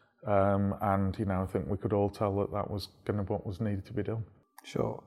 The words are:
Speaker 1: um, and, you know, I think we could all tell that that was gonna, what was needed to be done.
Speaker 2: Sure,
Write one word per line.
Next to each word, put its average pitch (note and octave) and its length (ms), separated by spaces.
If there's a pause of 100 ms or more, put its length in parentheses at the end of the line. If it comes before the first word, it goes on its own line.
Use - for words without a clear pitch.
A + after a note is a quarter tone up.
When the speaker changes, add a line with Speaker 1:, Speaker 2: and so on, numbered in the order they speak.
(280)
Speaker 1:
um, G2 540
and, G2 360
you A2 80
know, F#2+ 180
I - 20
think F#2 240
we F#2+ 80
could G#2+ 160
all G2+ 160
tell G2+ 300
that G2+ 120
that G2+ 180
was G2+ 200 (160)
gonna, G#2 180
what G2 220
was G2 160
needed G#2 240
to - 80
be G#2 100
done. A2 200 (420)
Speaker 2:
Sure, - 420